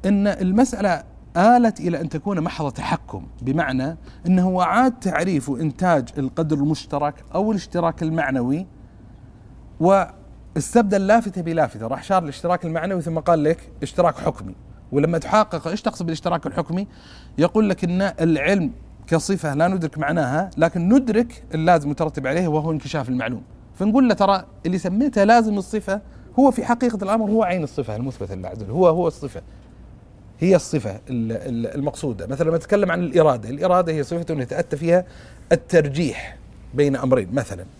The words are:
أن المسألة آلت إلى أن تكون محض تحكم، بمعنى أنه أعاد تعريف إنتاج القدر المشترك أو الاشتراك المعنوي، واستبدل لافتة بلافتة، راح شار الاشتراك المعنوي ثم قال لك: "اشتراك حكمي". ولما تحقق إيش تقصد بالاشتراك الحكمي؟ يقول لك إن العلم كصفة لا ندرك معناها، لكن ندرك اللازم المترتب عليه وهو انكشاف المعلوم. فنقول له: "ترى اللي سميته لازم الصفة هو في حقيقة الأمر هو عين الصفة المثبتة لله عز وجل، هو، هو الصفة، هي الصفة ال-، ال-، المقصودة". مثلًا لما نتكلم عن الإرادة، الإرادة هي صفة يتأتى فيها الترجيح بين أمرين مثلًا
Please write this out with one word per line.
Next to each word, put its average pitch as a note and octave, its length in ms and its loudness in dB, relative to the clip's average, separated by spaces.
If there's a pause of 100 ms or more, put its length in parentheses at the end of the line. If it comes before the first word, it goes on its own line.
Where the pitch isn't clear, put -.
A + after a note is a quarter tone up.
أن G3+ 220 2
المسألة F#3+ 760 0 (340)
آلت A3+ 440 6
إلى E3 200 -2
أن C#3 80 -6
تكون E3 320 -4
محض C#3 320 -4
تحكم، - 540 -6 (160)
بمعنى C#3 540 -2 (300)
أنه F#3 360 2
أعاد A3+ 380 2
تعريف E3 500 -2
إنتاج D3 580 0 (100)
القدر D3+ 380 -2
المشترك D3 580 -2 (200)
أو G#3 160 0
الاشتراك E3+ 520 -4
المعنوي، D3 640 -2 (1120)
واستبدل F#3+ 1300 2
لافتة G#3 360 2
بلافتة، D3+ 440 -2
راح B2+ 160 -6
شار F#3+ 200 0
الاشتراك E3+ 420 -4
المعنوي E3+ 380 -4
ثم D#3+ 160 -4
قال D#3+ 260 2
لك: E3 260 -2 (120)
"اشتراك E3+ 360 0
حكمي". F#2+ 360 -6 (380)
ولما D#3+ 260 2
تحقق F#3 500 0
إيش F#3 140 -6
تقصد F#3+ 240 -4
بالاشتراك E3 400 -4
الحكمي؟ F3 400 -4 (520)
يقول G3+ 300 2
لك F#3 160 -2
إن F3+ 180 0
العلم E3 720 0 (340)
كصفة E3 480 -2
لا D#3+ 140 2
ندرك F3 300 -4
معناها، D#3 580 -2
لكن E3 320 0
ندرك A#3 560 2 (100)
اللازم D#3+ 300 4
المترتب D3 420 -4
عليه E3 220 0
وهو D#3 220 0
انكشاف C#3+ 380 -4
المعلوم. B2 340 -4 (320)
فنقول A3+ 340 2
له: G#3 60 4
"ترى G3 300 2 (220)
اللي F3+ 120 0
سميته G3+ 460 0
لازم A3 340 4
الصفة G3 420 -6 (380)
هو C4+ 120 8
في A#3+ 140 -4
حقيقة A#3+ 380 0
الأمر G#3 280 0
هو A3 120 2
عين F3+ 200 0
الصفة B2+ 340 -6
المثبتة A2 380 -8
لله F#2 140 -10
عز G#2+ 140 -12
وجل، F#2+ 80 -10
هو، F3 180 4
هو E3 200 2
الصفة، D3 340 -10 (1000)
هي F3+ 160 4
الصفة B2+ 340 -2
ال-، A2+ 420 -6
ال-، A2+ 420 -6
المقصودة". C#3 520 -6
مثلًا C#3 220 -2
لما E3 80 0
نتكلم G3 340 0
عن E3+ 100 0
الإرادة، C#3 500 2
الإرادة E3+ 420 0
هي D3+ 100 -2
صفة E3 320 -6
يتأتى C#3+ 420 -4
فيها E3+ 280 2 (480)
الترجيح D3+ 840 0 (380)
بين C#3 220 2
أمرين B2 380 0
مثلًا G#2+ 300 -6 (160)